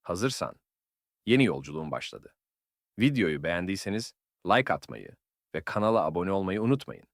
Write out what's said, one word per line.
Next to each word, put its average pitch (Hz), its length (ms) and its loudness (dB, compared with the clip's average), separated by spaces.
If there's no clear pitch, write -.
Hazırsan, 95 520 -4
yeni 131 180 6
yolculuğun 76 480 -2
başladı. - 440 -10
Videoyu 101 440 2
beğendiyseniz 95 680 -2
like 117 260 4
atmayı - 420 -8
ve 80 60 -4
kanala 107 440 2
abone 87 260 -2
olmayı 98 300 0
unutmayın. 117 520 -2